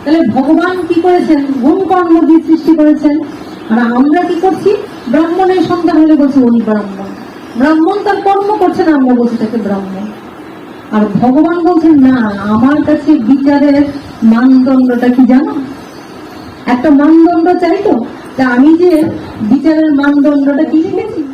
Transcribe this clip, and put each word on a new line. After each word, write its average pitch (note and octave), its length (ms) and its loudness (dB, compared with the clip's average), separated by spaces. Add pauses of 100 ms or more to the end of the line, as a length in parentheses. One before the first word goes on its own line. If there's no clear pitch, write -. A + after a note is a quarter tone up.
তাহলে D#4 240 0
ভগবান D#4+ 480 0 (120)
কি E4+ 120 0
করেছেন? D#4 440 0 (180)
গুণ F#4 220 0
কর্ম E4+ 420 2
দিয়ে D#4+ 200 4
সৃষ্টি D#4+ 300 2
করেছেন। D4+ 440 2 (500)
আর A3 80 2
আমরা B3+ 440 0
কি F4 120 -2
করছি? F#4 420 0 (320)
ব্রাহ্মণের E4+ 540 0
সন্তান E4+ 400 0
হলে D#4 140 4
বলছি C4+ 240 2
উনি A#3 200 2
ব্রাহ্মণ, G3 460 -4 (520)
ব্রাহ্মণ D#4+ 460 0
তার G4 180 -2
কর্ম G4 340 0
করছে F4+ 280 0
না, D#4+ 100 0
আমরা B3+ 200 2
বলছি A#3 220 -2
তাকে A3 200 -6
ব্রাহ্মণ। G3 500 -6 (920)
আর G#3 80 0 (140)
ভগবান D#4 400 2
বলছেন, D#4+ 380 2
"না, B3+ 400 2
আমার A#3 440 0
কাছে D4+ 320 0
বিচারের C#4+ 680 2 (400)
মানদণ্ডটা B3+ 840 2
কি B3 180 4
জানো?" B3+ 280 2 (1120)
একটা B3+ 240 0
মানদণ্ড E4 680 4
চাই F4 260 -2
তো, C4+ 200 0 (320)
তা B3+ 120 0
আমি C4+ 280 4
যে E4+ 260 2 (400)
বিচারের D#4 520 0
মানদণ্ডটা C#4+ 680 0
কি D#4+ 180 0
রেখেছি? F#4+ 400 -6 (120)